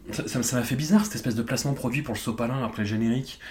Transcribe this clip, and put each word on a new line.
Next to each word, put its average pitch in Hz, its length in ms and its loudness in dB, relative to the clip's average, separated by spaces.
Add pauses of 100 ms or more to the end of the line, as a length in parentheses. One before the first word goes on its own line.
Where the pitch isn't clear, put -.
(100)
ça, - 160 -4
ça, 123 160 -2
ça 123 140 0
m'a 123 60 2
fait 123 120 0
bizarre, 160 300 6
cette - 120 -4
espèce 120 180 -2
de 113 80 0
placement 135 320 0
produit 127 260 -2
pour 123 140 -4
le - 40 -4
sopalin 120 460 -2
après 110 180 -2
le 101 60 0
générique, 113 520 0 (100)